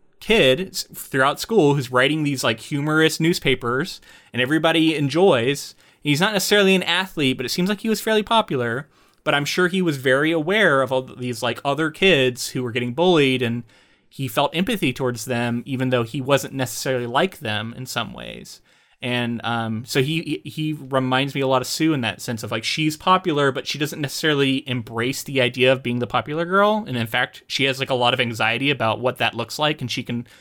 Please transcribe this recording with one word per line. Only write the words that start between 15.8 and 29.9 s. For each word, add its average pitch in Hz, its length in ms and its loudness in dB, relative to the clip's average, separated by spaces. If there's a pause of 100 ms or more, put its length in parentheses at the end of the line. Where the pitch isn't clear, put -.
though 123 140 2
he 135 180 -6
wasn't 135 320 0
necessarily 131 520 -4
like 139 340 -2
them 110 360 -6
in 131 100 -12
some 113 280 -8
ways. 60 480 -16 (400)
And, 120 420 -4
um, 113 420 -4
so 139 160 0
he, 156 420 -4
he, - 60 -14
he 156 240 -4
reminds 131 640 -2
me 139 60 -2
a 135 60 0
lot 131 140 2
of 123 60 -6
Sue 160 260 0
in 135 80 -2
that 110 200 -4
sense 117 220 -6
of, 123 60 -10
like, 117 140 -6
she's 156 340 -2
popular, 165 540 2
but 127 160 -8
she - 100 -6
doesn't 151 240 -4
necessarily 139 680 0
embrace 120 540 -4
the 135 200 -2
idea 123 300 4
of 131 120 0
being 123 160 -2
the 120 80 -2
popular 147 380 -4
girl. 208 420 2
And 127 100 -6
in 113 80 -2
fact, 123 420 -4
she - 180 0
has, 131 140 0
like, 135 100 -4
a 139 60 2
lot 123 180 4
of 123 80 0
anxiety 117 480 0
about 113 320 0
what 123 160 -2
that 113 180 -2
looks 113 240 -8
like, 151 220 -2
and 123 100 -6